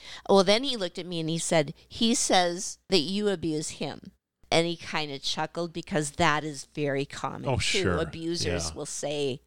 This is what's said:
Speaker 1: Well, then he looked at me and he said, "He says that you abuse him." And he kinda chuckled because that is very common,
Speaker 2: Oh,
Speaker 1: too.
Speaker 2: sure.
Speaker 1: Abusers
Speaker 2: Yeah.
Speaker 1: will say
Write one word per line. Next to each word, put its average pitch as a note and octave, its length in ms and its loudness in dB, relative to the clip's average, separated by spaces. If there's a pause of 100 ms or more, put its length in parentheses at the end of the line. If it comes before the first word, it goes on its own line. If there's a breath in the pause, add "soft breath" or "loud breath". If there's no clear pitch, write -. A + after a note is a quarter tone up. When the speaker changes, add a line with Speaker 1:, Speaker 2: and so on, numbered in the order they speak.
(280 loud breath)
Speaker 1:
Well, G3 160 8
then G#3 200 4
he C4+ 140 -4
looked F3+ 200 -4
at F3 80 -8
me F3 140 -4
and D#3+ 100 0
he E3 80 0
said, D#3+ 360 2 (140)
"He A3+ 280 2
says F3+ 640 2 (100)
that F#3+ 100 6
you G3 300 0
abuse D#3+ 420 -2
him." - 400 -8 (380)
And E3 180 4
he E3+ 80 -4
kinda D3+ 440 -6
chuckled E3 540 -4
because D#3 380 -2
that D3+ 320 4
is D3 220 -8 (100)
very C#3 300 0
common, C#3 440 -6
Speaker 2:
Oh, B2+ 60 2
Speaker 1:
too. - 60 0
Speaker 2:
sure. F3+ 360 2
Speaker 1:
Abusers D#3+ 720 -2
Speaker 2:
Yeah. D#2+ 60 -10
Speaker 1:
will - 100 -8
say D3 600 -4